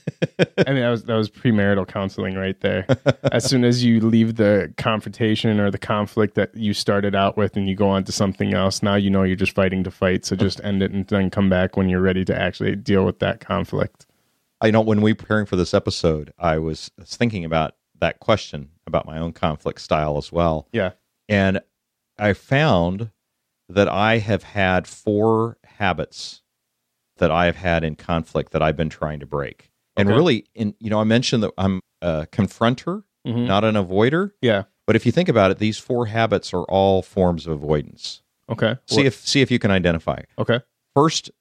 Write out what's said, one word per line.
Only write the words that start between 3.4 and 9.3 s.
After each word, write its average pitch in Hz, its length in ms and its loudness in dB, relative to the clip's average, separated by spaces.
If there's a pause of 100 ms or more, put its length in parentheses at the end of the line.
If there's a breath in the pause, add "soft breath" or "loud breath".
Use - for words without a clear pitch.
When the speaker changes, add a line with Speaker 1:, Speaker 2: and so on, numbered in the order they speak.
Speaker 2:
soon 123 200 2
as 120 180 2
you 117 180 4
leave 113 360 2
the 101 400 2
confrontation 107 840 -2
or 101 100 0
the 98 80 -4
conflict 104 560 -2
that 101 200 0
you 107 200 -2
started 101 400 0
out 98 240 2
with 101 180 -2
and 101 120 0
you 95 60 0
go 101 140 2
on 98 160 2
to 104 80 -8
something 101 400 -2
else, 95 300 0
now 101 140 2
you 98 120 2
know 98 140 2
you're 92 140 0